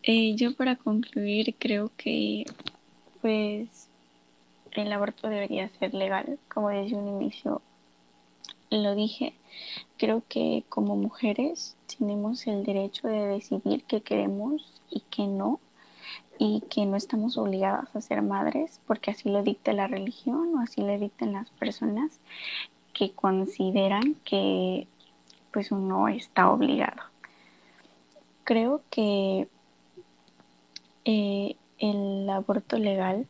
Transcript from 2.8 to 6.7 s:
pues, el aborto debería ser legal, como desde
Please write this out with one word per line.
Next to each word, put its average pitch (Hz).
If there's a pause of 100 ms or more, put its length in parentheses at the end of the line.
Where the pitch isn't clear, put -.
pues, 214 (800)
el 208
aborto 202
debería 202 (120)
ser 190
legal, 190 (120)
como 208
desde 202